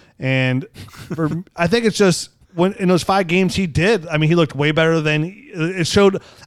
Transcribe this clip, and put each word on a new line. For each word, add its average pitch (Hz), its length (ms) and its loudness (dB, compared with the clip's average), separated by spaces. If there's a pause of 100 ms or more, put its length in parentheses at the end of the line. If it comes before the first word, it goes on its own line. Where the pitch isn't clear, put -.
(200)
And 131 440 -2 (240)
for, 160 600 -6
<laughs> - 80 -20
I 170 100 0
think 226 200 0
it's 202 120 0
just 190 320 2 (240)
when, 185 200 0
in 190 140 -2
those 180 140 4
five 196 240 0
games 180 300 0
he 190 100 0
did, 170 400 0
I 160 120 -2
mean, 156 100 2
he 175 80 4
looked 165 180 2
way 143 160 0
better 160 300 2
than, 151 240 0
it 180 640 -6
showed. 196 340 4 (240)